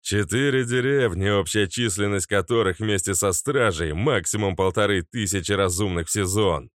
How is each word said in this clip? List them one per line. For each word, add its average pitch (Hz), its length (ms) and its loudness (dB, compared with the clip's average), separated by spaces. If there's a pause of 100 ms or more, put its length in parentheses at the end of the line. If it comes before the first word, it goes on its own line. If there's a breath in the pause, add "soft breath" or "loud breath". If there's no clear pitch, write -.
Четыре 123 640 0
деревни, 120 680 0
общая 101 360 2
численность 101 600 -2
которых 101 520 0
вместе 101 360 -2
со 95 180 0
стражей 87 640 0
максимум 104 600 0
полторы 98 460 2
тысячи 98 520 -4
разумных 92 560 0
в - 20 -8
сезон. 95 580 0 (120)